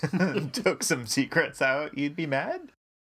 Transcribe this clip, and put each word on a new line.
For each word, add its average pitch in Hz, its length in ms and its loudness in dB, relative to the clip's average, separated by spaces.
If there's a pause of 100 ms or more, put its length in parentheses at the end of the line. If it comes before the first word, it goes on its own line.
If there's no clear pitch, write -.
<laughs> 156 120 0
and 175 400 2
took - 280 0
some 127 240 0
secrets 139 560 0
out, 139 360 0
you'd 143 180 -2
be 170 100 -4
mad? 208 460 -2 (440)